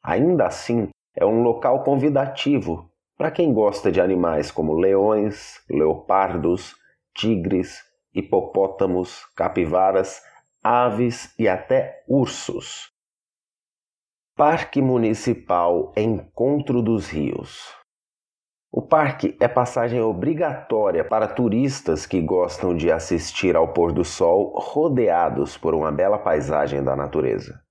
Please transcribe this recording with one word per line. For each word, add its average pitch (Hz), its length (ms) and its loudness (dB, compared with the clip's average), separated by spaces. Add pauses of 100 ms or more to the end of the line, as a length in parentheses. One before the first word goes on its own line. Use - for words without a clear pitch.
Ainda 131 440 2
assim, 110 420 -2 (260)
é 85 100 2
um 110 160 4
local 120 440 2
convidativo 139 1040 0 (260)
para 156 140 -2
quem 160 220 2
gosta 104 400 2
de 85 80 2
animais 87 500 0
como 78 240 -2
leões, 98 840 0 (100)
leopardos, 85 1040 0 (400)
tigres, 92 680 -2 (320)
hipopótamos, 95 1120 -2 (120)
capivaras, 92 840 0 (460)
aves 120 720 0
e 113 80 2
até - 600 -2
ursos. - 840 -4 (1400)
Parque 151 480 2
Municipal 110 1120 2
Encontro 120 880 0
dos 110 260 0
Rios. - 600 -6 (1040)
O - 100 -2
parque - 560 0
é 123 80 4
passagem 120 540 0
obrigatória 110 1040 -2
para 110 240 0
turistas 117 760 -2
que 95 140 0
gostam 90 540 0
de 82 160 0
assistir 82 640 -2
ao 82 200 2
pôr 85 180 2
do 87 120 0
sol 90 520 2
rodeados 87 1000 0
por 80 180 -2
uma 78 180 0
bela 95 260 0
paisagem 73 640 -2
da 67 140 0
natureza. 67 640 -4 (100)